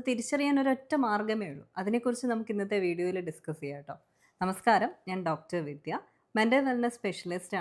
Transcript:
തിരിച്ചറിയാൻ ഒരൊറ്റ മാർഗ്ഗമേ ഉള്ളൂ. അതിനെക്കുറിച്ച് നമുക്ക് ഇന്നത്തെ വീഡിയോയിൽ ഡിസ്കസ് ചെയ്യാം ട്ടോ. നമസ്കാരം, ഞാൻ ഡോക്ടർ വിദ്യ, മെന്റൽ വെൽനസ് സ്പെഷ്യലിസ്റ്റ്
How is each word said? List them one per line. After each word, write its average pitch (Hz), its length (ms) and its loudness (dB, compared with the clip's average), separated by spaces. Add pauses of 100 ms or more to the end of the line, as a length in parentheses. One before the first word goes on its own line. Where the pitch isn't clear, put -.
തിരിച്ചറിയാൻ 277 540 2
ഒരൊറ്റ 262 300 2 (120)
മാർഗ്ഗമേ 214 480 0
ഉള്ളൂ. 151 120 -14 (160)
അതിനെക്കുറിച്ച് 240 520 0
നമുക്ക് 220 220 -2
ഇന്നത്തെ 202 300 0
വീഡിയോയിൽ 175 320 0 (120)
ഡിസ്കസ് 156 340 -8
ചെയ്യാം 143 240 -8
ട്ടോ. 143 80 -10 (480)
നമസ്കാരം, 190 480 2 (180)
ഞാൻ 185 100 -4 (100)
ഡോക്ടർ 160 300 -4 (100)
വിദ്യ, 156 300 -6 (380)
മെന്റൽ 233 300 4
വെൽനസ് 240 320 0
സ്പെഷ്യലിസ്റ്റ് 180 640 -6